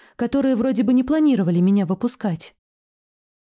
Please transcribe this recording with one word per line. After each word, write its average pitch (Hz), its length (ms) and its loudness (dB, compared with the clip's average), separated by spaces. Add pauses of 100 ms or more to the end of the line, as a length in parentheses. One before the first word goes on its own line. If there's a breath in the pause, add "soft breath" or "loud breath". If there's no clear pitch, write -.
(160 soft breath)
которые 262 400 0
вроде 233 280 0
бы 254 100 2
не 254 100 2
планировали 254 560 2
меня 190 260 2
выпускать. 190 720 -6 (960)